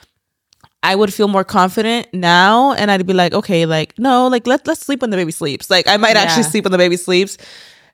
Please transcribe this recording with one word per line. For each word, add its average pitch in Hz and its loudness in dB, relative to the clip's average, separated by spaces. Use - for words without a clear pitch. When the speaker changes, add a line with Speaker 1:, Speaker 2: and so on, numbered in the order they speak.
Speaker 1:
I 185 2
would 202 0
feel 208 0
more 190 0
confident 214 -2
now, 190 2
and 208 -2
I'd 190 0
be 185 -2
like, 180 2
"Okay, 170 0
like, 156 -4
no, 254 2
like, 247 -2
let, 277 0
let's 320 -6
sleep 277 -6
when 233 -4
the 190 -2
baby 170 -4
sleeps." 147 -8
Like, 180 0
I 202 2
might 220 2
actually 190 2
Speaker 2:
Yeah. - -2
Speaker 1:
sleep 214 -2
when 196 -2
the 185 2
baby 180 2
sleeps. 185 -2